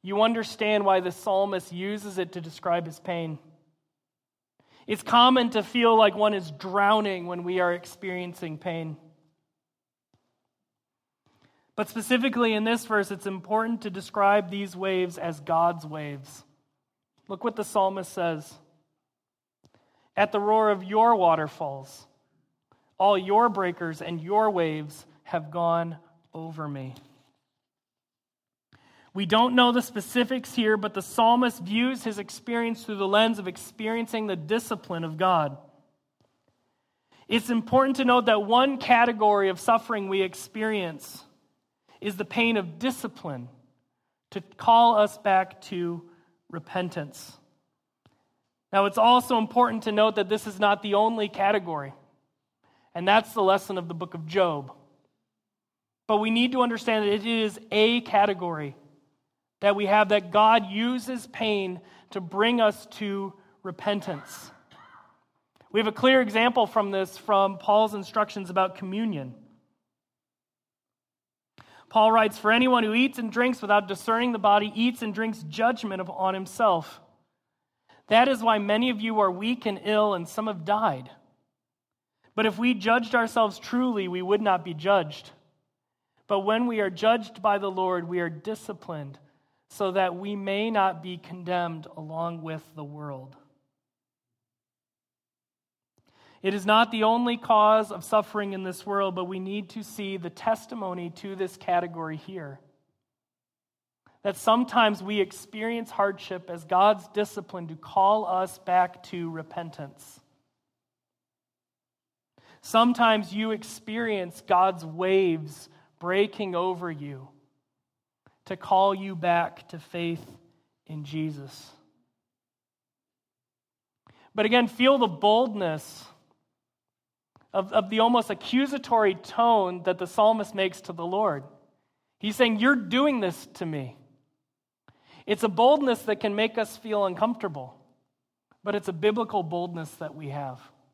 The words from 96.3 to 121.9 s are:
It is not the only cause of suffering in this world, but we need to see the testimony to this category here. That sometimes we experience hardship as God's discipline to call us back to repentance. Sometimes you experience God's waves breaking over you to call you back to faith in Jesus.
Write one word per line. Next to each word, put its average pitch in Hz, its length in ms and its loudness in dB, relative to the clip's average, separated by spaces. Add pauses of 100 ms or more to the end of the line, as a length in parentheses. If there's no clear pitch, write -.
It 196 120 -2
is 190 120 -4
not 226 260 6
the 220 120 0
only 233 340 2
cause 214 540 4
of 180 120 -12
suffering 208 500 -2
in 190 100 -8
this 185 220 -10
world, 196 300 -2
but 185 100 -4
we 185 140 -8
need 190 320 -8
to 220 120 -12
see 196 340 -8
the 170 120 -10
testimony 185 800 -6
to 196 260 -12
this 185 220 -6
category 165 600 -4
here. 151 420 -14 (1600)
That 196 160 -4
sometimes 226 640 2
we 202 160 -4
experience 220 720 -6
hardship 196 580 -4
as 170 140 -12
God's 190 460 2
discipline 196 580 -8
to 160 80 -12
call 202 500 0
us 185 340 -4
back 180 440 0
to 170 260 -8
repentance. 160 920 -14 (2500)
Sometimes 226 720 2
you 220 180 -4
experience 214 920 -6
God's 185 440 2
waves 165 840 0 (280)
breaking 196 560 -2
over 175 380 -4
you 143 380 -12 (1120)
to 185 140 -10
call 196 360 2
you 190 220 -8
back 170 540 -2
to 165 100 -16
faith 170 580 -8 (480)
in 151 200 -12
Jesus. 147 680 -10 (2500)